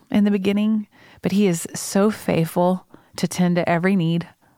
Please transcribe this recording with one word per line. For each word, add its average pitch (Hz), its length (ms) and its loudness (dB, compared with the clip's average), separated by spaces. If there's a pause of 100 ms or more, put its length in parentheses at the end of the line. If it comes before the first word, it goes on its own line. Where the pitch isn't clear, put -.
in 208 140 2
the 208 80 2
beginning, 208 560 0 (340)
but - 100 -4
he 202 140 2
is 170 300 0
so 202 340 0
faithful 180 800 -2 (300)
to 175 100 -2
tend 175 300 0
to 170 120 -2
every 175 260 2
need 165 320 0 (300)